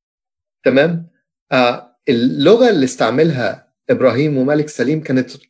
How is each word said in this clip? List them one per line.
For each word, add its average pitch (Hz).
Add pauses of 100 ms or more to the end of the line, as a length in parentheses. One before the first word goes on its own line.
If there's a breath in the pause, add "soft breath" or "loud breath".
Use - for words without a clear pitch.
(640)
تمام؟ 160 (440)
آه، 123 (140)
اللغة 147
اللي 165
استعملها 127 (160)
إبراهيم 131
وملك 147
سليم 147
كانت 131 (200)